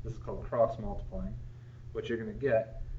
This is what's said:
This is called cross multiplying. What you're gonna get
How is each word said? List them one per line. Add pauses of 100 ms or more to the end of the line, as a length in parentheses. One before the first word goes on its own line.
This
is
called
cross
multiplying. (600)
What
you're
gonna
get (180)